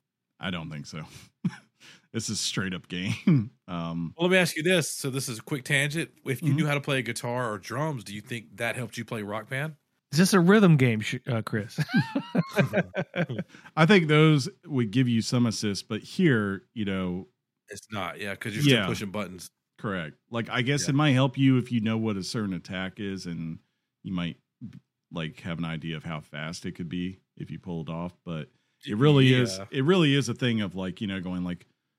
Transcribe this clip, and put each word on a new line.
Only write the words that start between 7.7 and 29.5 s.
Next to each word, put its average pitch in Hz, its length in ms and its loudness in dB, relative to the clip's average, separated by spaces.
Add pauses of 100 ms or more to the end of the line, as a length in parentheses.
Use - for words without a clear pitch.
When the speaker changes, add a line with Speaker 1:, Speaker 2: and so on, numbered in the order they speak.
Speaker 2:
do 101 100 -12
you 104 80 -10
think 110 360 -12
that 117 180 -4
helped 117 200 -8
you 117 80 -8
play 110 180 -6
Rock 107 280 -8
Band? 143 240 -6 (380)
Speaker 3:
Is 143 60 4
this 185 140 6
a 196 80 6
rhythm 185 360 8
game, 120 240 4
sh-, 117 160 -4 (100)
uh, 113 160 -2
Chris? 107 360 -6
<laughs> - 760 -2 (1200)
Speaker 1:
I 160 100 6
think 170 220 8
those 151 400 6 (180)
would 123 240 -2
give 123 180 4
you 113 140 4
some 120 240 2
assist, 104 420 -2
but 107 140 -6
here, 110 600 2 (120)
you 107 100 -4
know, 92 440 -4 (400)
Speaker 2:
It's - 220 -16
not, 90 300 -8
yeah, 101 140 -8
'cause 107 200 -8
you're 143 80 -2
still 139 160 6
Speaker 1:
Yeah. 98 80 0
Speaker 2:
pushing 101 240 -6
buttons. 92 380 -10 (300)
Speaker 1:
Correct. 90 380 -8 (140)
Like, 117 200 -4
I 120 120 -2
guess 139 220 -2
Speaker 2:
Yeah. - 60 0
Speaker 1:
it 135 40 0
might 147 180 4
help 131 240 2
you 135 220 6
if 123 140 -2
you 120 80 0
know 113 180 0
what 110 180 -2
a 92 60 -6
certain 101 320 -4
attack 92 460 -8
is, 98 260 -8
and 82 320 -8 (440)
you 104 100 -8
might, 87 260 -4 (720)
like, 80 300 -8
have 85 180 -6
an 85 60 -4
idea 80 320 -6
of 76 80 -12
how 80 160 -8
fast 78 460 -10
it 90 60 -8
could 87 160 -10
be 90 320 -8 (160)
if - 140 -14
you 80 80 -12
pull 85 240 -10
it 78 60 -12
off. 85 360 -10
But 80 260 -10 (360)
it 104 100 -6
really 135 360 6
is, 127 260 2